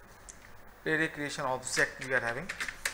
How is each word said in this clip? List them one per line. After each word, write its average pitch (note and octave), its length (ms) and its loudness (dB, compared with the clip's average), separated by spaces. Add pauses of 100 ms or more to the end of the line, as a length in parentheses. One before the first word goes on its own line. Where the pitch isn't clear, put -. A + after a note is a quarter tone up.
(840)
array D#3 220 6
creation D3 380 -2
object C3 600 2
we C3 80 0
are B2 60 8
having. A#2 300 -2 (440)